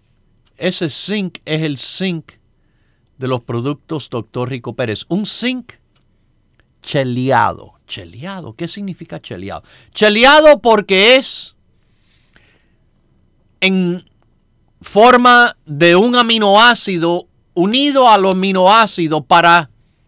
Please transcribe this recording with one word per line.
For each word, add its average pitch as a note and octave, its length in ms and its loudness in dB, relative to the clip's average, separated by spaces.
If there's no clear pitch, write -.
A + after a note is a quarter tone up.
ese F3+ 340 -6
zinc F#3+ 560 -8
es D#3 180 -6
el D3 140 -6
zinc F3 560 -8
de B2+ 100 -8
los B2+ 140 -4
productos C3+ 680 -10
doctor A#2+ 400 -10
Rico A#2+ 260 -12
Pérez. G#2 340 -8
Un G3 160 -6
zinc B3 480 -10
cheleado. B2 880 -2
Cheleado, A2+ 680 -16
¿qué E3+ 140 -12
significa F#3 520 -14
cheleado? F#2 440 -14
Cheleado B3+ 680 4
porque G#3 540 2
es - 400 -6
en F#3 460 -2
forma B3 840 4
de E3 300 2
un A#3+ 200 2
aminoácido G#3 1120 0
unido C4 520 0
al G3+ 180 4
aminoácido F#3+ 960 0
para, E3+ 480 2